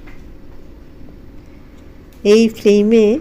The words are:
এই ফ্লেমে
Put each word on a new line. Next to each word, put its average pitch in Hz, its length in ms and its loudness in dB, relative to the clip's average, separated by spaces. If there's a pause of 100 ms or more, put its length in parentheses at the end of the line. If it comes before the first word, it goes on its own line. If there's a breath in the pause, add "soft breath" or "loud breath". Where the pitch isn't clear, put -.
(2250)
এই 220 260 4
ফ্লেমে 214 560 2 (160)